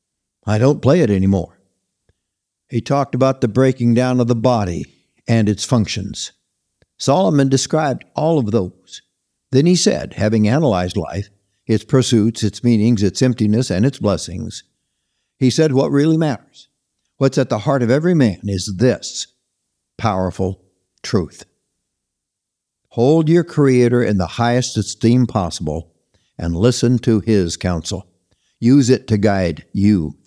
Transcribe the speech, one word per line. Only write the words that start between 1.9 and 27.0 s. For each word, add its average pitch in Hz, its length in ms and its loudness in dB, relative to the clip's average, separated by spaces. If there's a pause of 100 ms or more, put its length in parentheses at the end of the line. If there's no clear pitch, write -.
He 123 100 -4
talked 139 340 -2
about 131 280 0
the 123 60 0
breaking 120 480 2
down 127 260 0
of 120 60 2
the 120 80 2
body 107 500 -2 (420)
and 113 220 2
its 101 160 -4
functions. - 680 -4 (640)
Solomon 147 520 2
described 135 560 -2 (100)
all 160 240 0
of 107 120 -4
those. 95 500 -6 (500)
Then 139 140 2
he 180 100 4
said, - 380 -2
having 107 340 0
analyzed 107 500 0
life, 90 320 -8 (360)
its 110 180 0
pursuits, 117 600 0
its 104 200 -6
meanings, 113 380 2
its 98 200 -2
emptiness, 117 500 0
and 95 140 0
its 139 140 -2
blessings, 90 640 -6 (720)
he 131 120 2
said, 156 220 0
"What 135 200 0
really 151 260 2
matters, - 500 -6 (500)
what's 135 200 0
at 135 120 0
the 110 100 -2
heart 139 240 -2
of 113 60 0
every 156 240 2
man 123 300 2
is 98 340 -6
this - 500 -2 (680)
powerful 95 640 -4 (400)
truth. - 440 -4 (1400)
Hold 151 400 2
your 170 160 2
Creator 123 580 2
in 104 140 0
the 90 100 -2
highest 120 480 -2
esteem 117 500 0
possible 82 680 -6 (440)
and 85 180 -6
listen 117 440 2
to 110 220 2